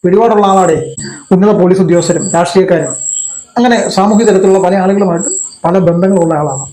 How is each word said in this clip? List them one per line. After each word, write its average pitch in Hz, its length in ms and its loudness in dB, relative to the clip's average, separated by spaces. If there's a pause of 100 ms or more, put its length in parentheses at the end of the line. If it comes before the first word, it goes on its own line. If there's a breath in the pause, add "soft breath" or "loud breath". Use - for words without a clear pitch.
പിടിപാടുള്ള 208 440 2
ആളാടേ. 185 480 0 (380 loud breath)
ഉന്നത 196 180 2 (100)
പോലീസ് 185 240 2
ഉദ്യോഗസ്ഥരും 165 400 0 (100)
രാഷ്ട്രീയക്കാരും 170 560 0 (680)
അങ്ങനെ 240 380 0
സാമൂഹ്യ 208 300 2
തലത്തിലുള്ള 190 340 2
പല 180 240 0
ആളുകളുമായിട്ട് 190 460 -2 (360)
പല 175 120 0 (100)
ബന്ധങ്ങളുള്ള 170 540 0
ആളാണ്. 139 320 -6